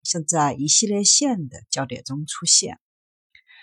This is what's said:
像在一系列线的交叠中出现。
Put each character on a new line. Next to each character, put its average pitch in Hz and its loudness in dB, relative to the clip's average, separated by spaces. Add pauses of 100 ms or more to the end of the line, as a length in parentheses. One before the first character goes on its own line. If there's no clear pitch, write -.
像 170 -4
在 147 2
一 135 -4
系 151 4
列 208 0
线 202 2
的 - -16
交 135 -2
叠 - -12
中 147 -8
出 - -8
现。 - 2 (840)